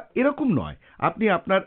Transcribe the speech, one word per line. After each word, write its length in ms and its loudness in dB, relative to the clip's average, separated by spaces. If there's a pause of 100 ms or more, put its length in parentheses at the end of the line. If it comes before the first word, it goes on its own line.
(140)
এরকম 380 0
নয়। 240 -2 (220)
আপনি 320 -2
আপনার 360 0